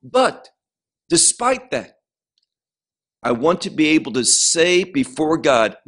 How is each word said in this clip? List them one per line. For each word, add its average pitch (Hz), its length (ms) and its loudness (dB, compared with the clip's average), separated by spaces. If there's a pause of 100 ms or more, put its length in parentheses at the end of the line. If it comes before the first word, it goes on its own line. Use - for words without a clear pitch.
But 208 460 -2 (600)
despite 240 600 0
that, 117 300 -10 (1200)
I 123 80 -2
want 151 300 0
to - 100 -8
be 151 200 0
able 156 240 0
to 123 100 -2
say 180 580 2
before 156 560 -2
God, 120 380 2 (120)